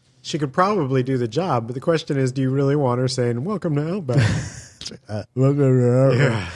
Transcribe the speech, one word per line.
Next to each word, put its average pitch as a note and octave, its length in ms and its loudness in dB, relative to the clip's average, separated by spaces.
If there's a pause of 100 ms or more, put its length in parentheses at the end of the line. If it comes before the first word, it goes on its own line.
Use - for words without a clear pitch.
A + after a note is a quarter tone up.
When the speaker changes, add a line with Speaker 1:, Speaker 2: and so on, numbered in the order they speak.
(220)
Speaker 1:
she - 160 -8
could C#3 160 -4
probably F3 500 2
do C3 140 -2
the A#2+ 100 -2
job, B2 400 -2
but B2 60 -8
the B2+ 80 -8
question D#3 360 0
is, C3 140 0
do C3+ 100 -4
you C3 80 0
really C#3 260 0
want B2 240 0
her C3 80 0
saying, A#2+ 360 -2
"Welcome F3 320 -4
to D#3 200 -2
Outback"? B2+ 400 2
Speaker 2:
<laughs> - 260 -8 (480)
Uh, G#2 140 -6 (100)
welcome C3+ 240 2 (240)
to B2 180 4
Outback. C3 200 4
Speaker 1:
Yeah. G#2+ 360 0